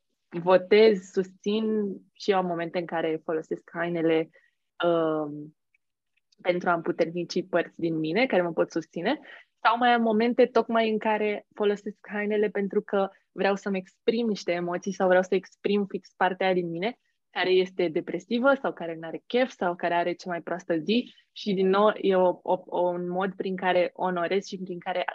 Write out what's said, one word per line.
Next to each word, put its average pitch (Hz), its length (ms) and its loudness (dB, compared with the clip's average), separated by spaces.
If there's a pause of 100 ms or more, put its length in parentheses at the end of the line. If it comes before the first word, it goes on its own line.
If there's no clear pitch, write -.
(440)
Votez, 185 580 6 (100)
susțin 202 540 -2 (480)
și - 180 -4
eu 190 60 4
am 185 80 2
momente 170 340 -4
în 170 60 -6
care 165 380 -2
folosesc - 500 -6
hainele, 165 560 0 (560)
um, 156 720 -2 (840)
pentru 180 280 -2
a 175 40 2
împuternici 170 760 -4
părți 170 300 -4
din 165 180 -2
mine 160 280 -2
care 190 160 2
mă 170 120 -2
pot 175 180 -2
susține, 180 480 -6 (440)
sau 226 140 4
mai 240 160 4
am 240 80 2
momente 233 440 4
tocmai 226 440 2
în 214 100 0
care 214 460 -2 (100)
folosesc 208 420 -2 (140)
hainele 208 380 0
pentru 202 320 -2
că 196 280 0 (220)
vreau 196 240 0
să-mi 196 220 -4
exprim 226 500 -2
niște 190 240 -4
emoții 175 420 -4
sau 190 140 0
vreau 185 160 6
să 190 120 -2
exprim 196 500 -2
fix - 320 -10
partea 190 280 0
aia 185 100 4
din 175 140 -2
mine 180 280 -6 (320)
care 185 200 -2
este 185 380 2
depresivă 202 720 0
sau 170 120 -4
care 165 260 -10
n-are 165 280 -12
chef 247 220 0
sau 175 260 -4
care 170 180 -2
are 175 200 0
cea 180 160 -12
mai 170 120 -6
proastă 170 360 -4
zi 208 360 -2 (180)
și, - 220 -4
din 190 160 2
nou, 202 320 4
e 190 140 2
o, 180 280 2
o, 185 220 -2
o, 175 140 -6
un 180 300 -2
mod 185 260 -4
prin 190 200 -6
care 180 380 2
onorez 180 520 -2
și 196 180 -12
prin 180 160 -10
care 180 360 -4